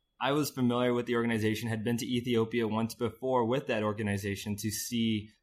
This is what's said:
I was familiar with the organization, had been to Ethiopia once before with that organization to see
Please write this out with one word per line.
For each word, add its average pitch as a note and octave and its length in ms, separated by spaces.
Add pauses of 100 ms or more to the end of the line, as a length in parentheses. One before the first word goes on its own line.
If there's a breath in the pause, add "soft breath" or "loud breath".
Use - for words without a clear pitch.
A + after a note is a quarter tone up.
(220)
I B2+ 100
was C#3+ 180
familiar B2 440
with A#2+ 120
the A#2+ 100
organization, A2 520
had A2 160
been A#2+ 140
to A#2 80
Ethiopia A#2+ 600
once A2 260
before B2 520
with C3 220
that A2 160
organization G#2 760
to G#2+ 140
see A2 580 (140 loud breath)